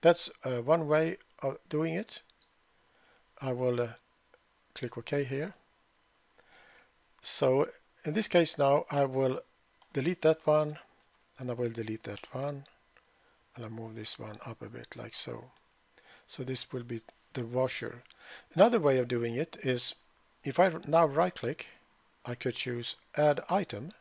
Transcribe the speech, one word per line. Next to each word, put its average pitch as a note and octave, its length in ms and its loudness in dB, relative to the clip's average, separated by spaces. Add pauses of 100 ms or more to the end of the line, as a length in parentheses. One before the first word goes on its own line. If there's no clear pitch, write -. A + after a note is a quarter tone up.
That's, E3 280 4 (140)
uh, B2 180 -4
one D#3 240 2
way D#3+ 300 2 (260)
of C#3 160 -4 (100)
doing D#3+ 260 -2
it. G3+ 260 -8 (1200)
I C3 100 -2
will, B2 280 0
uh, A#2+ 80 0 (880)
click - 200 -8
OK C#3+ 280 -2
here. C3+ 300 -4 (1700)
So C3+ 480 2 (340)
in D3+ 80 -4
this G#3 160 -2
case E3+ 280 4
now C#3 320 4
I C#3+ 160 2
will C3 360 0 (540)
delete D3 260 -2
that D#3+ 260 4
one, D3+ 300 2 (600)
and B2+ 120 -6
I A#2+ 40 -2
will A#2+ 160 -2
delete A2 320 -6
that G#2 300 -10
one, C#3 320 -8 (920)
and A#2+ 100 -12
I'll A2 60 -10
move A2+ 240 -12
this A2 240 -10
one A2 260 -12
up A2+ 160 -12
a - 60 -12
bit A#2 280 -14
like A#2 200 -12
so. - 300 -10 (840)
So - 160 -10
this B2+ 260 -8
will B2+ 120 -6
be A#2+ 180 -8 (320)
the B2 140 -6
washer. B2 560 -2 (520)
Another A3+ 240 8
way C#3+ 200 6
of B2 100 2
doing A#2 280 0
it D3+ 260 -4
is, B2+ 320 -2 (480)
if - 180 0
I F#3 100 6 (160)
now D#3+ 200 6
right D#3+ 280 2
click, - 340 -6 (580)
I B2 80 -6
could A#2+ 220 -4
choose A#2+ 400 -6 (200)
add D3 320 4
item F3 520 -4